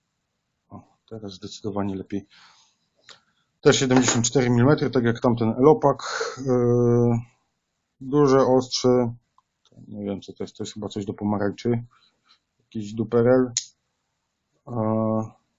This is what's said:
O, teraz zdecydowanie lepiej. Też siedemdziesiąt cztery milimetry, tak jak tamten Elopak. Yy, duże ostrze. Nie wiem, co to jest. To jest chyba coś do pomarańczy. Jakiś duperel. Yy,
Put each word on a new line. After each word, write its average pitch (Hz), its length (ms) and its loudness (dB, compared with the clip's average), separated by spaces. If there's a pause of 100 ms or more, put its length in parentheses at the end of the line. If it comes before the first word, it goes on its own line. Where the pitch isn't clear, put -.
(680)
O, - 140 -20 (260)
teraz 104 240 -14
zdecydowanie 98 640 -8
lepiej. 95 300 -8 (1400)
Też - 180 4
siedemdziesiąt 127 460 2
cztery 123 240 0
milimetry, 127 400 4
tak 120 140 0
jak 117 160 0
tamten 117 300 0
Elopak. 143 800 2 (140)
Yy, 120 720 2 (840)
duże 135 460 4
ostrze. 127 640 0 (760)
Nie 104 160 -12
wiem, 98 180 -8
co - 120 -18
to - 100 -12
jest. - 140 -14
To 110 60 -10
jest 101 100 -12
chyba 104 160 -10
coś 101 160 -8
do 98 80 -6
pomarańczy. 104 720 -4 (760)
Jakiś 104 340 -12
duperel. 120 580 2 (1160)
Yy, 123 60 -12 (840)